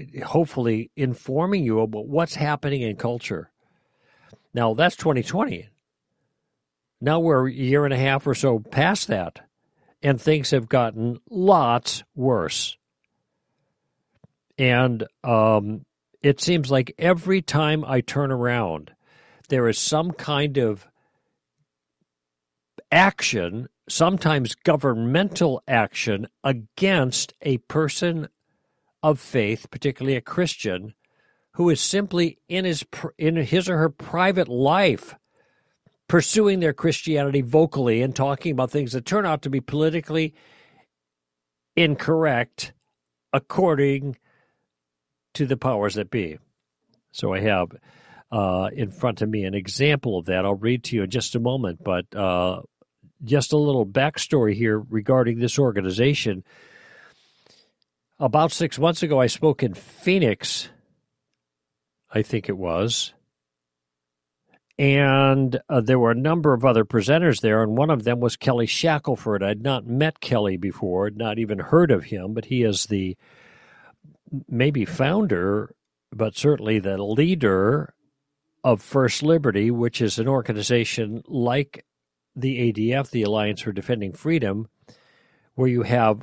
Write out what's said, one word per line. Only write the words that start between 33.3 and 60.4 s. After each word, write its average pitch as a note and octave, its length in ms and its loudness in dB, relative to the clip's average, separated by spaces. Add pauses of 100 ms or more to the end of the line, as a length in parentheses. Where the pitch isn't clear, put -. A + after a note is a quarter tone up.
his E3+ 320 0
or F3 100 0
her D#3+ 120 4
private F3+ 580 -2
life C#3 680 2 (920)
pursuing G3 540 2
their D#3 120 2
Christianity C#3+ 680 -2
vocally B2+ 600 2
and C3 140 -2
talking C#3 380 -2
about B2+ 180 -2
things C3+ 220 -4
that B2 120 -6
turn G3+ 220 0
out D#3 160 -2
to C#3 80 -6
be C#3 100 -2
politically D#3 760 -2 (1400)
incorrect D3+ 960 0 (600)
according C#3 840 0 (1200)
to D3 120 -2
the B2+ 100 0
powers G#2 380 -2
that G#2 160 -6
be. F2+ 280 -6 (720)
So - 220 -6
I F#2+ 80 -2
have, F#2+ 320 0 (580)
uh, F#2+ 420 -2
in A2 180 -6
front A2+ 320 -4
of G#2+ 60 -2
me G#2+ 160 -4
an F#2+ 100 -6
example A#2 640 -2
of E2 80 -8
that. F#2 180 0
I'll G2 100 0
read A#2 300 -2
to A#2+ 120 -6
you G#2 80 0
in F#2 60 -4
just A#2 240 -6
a A#2+ 60 -2
moment, A#2 420 -4
but, F2+ 320 -4
uh, F#2 480 -2 (640)
just C3 280 0
a D3+ 60 4
little C#3 280 2
backstory A#2+ 680 0
here G#2+ 240 0
regarding A2+ 600 0
this A#2+ 200 -2
organization. G#2 840 0 (1700)
About D3+ 340 2
six - 260 -4
months E3 240 0
ago, D3 180 2
I B2 60 4
spoke D3 360 0
in G#2+ 120 -2
Phoenix, - 920 -2 (1400)